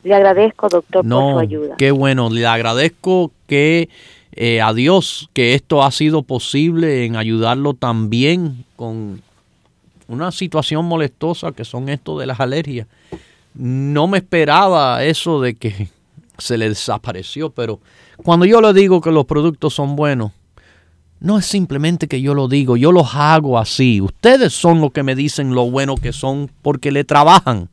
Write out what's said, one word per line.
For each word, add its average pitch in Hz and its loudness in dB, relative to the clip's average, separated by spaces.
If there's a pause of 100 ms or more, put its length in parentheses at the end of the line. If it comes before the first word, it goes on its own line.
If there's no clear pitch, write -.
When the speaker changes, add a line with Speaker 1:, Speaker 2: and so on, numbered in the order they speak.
Speaker 1:
Le 190 2
agradezco, 202 2
doctor, 175 0
por - -2
Speaker 2:
No, 131 0
Speaker 1:
su 131 0
ayuda. 151 -6
Speaker 2:
qué 135 2
bueno. 135 0
Le 117 -2
agradezco 135 0 (160)
que, 156 0 (440)
eh, 117 0
a 110 2
Dios 156 0
que 123 2
esto 143 0
ha 135 2
sido 156 0
posible 147 -2
en 113 -4
ayudarlo 113 -2
también 123 -2 (100)
con 113 -12 (840)
una 156 -8
situación 156 -4
molestosa 165 -6
que - -12
son 131 -10
esto 147 -8
de 135 -8
las 127 -8
alergias. 135 -4 (680)
No 139 -2
me 196 0
esperaba 156 2
eso 156 -2
de 123 -4
que 101 -8 (240)
<laughs> - -20
se 120 -4
le 110 0
desapareció, 110 -6
pero 113 -8 (440)
cuando 170 4
yo 226 6
le 214 6
digo 185 6
que 165 -2
los 151 2
productos 151 -2
son 143 -4
buenos, 135 -2 (880)
no 202 0
es 185 -2
simplemente 160 -2
que 131 -4
yo 139 0
lo 135 0
digo, 127 2
yo 143 6
los 147 4
hago 147 2
así. 113 2
Ustedes 226 2
son 165 4
los 143 0
que 143 -4
me 135 -2
dicen 139 -2
lo 123 0
bueno 135 -2
que 120 -6
son 139 -6 (140)
porque 143 -2
le 139 0
trabajan. 139 2